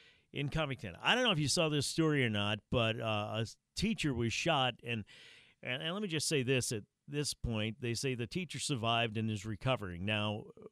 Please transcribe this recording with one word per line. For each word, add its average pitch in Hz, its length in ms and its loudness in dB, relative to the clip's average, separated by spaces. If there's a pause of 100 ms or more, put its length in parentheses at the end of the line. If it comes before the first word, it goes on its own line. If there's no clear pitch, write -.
(320)
in 139 180 -2
Covington. 135 520 -4
I 170 140 4
don't 254 80 4
know 240 80 4
if 151 80 2
you 147 80 2
saw 160 220 4
this 147 180 2
story 151 360 4
or 117 60 4
not, 104 300 0 (100)
but, 113 300 2
uh, 107 440 -2
a - 20 0 (300)
teacher 170 380 0
was 117 180 2
shot, 131 440 2 (100)
and, 117 200 -4 (580)
and, 131 180 -4
and 160 100 -4
let 208 120 -4
me 208 40 -4
just 160 200 0
say 143 160 2
this 123 280 2
at 104 120 -4 (280)
this 143 220 -2
point. 110 480 -2
They 117 140 0
say 131 180 -2
the 117 140 -4
teacher 175 320 -6
survived 117 580 0
and 110 140 0
is 101 120 -4
recovering. 101 640 -2
Now, 107 380 0 (280)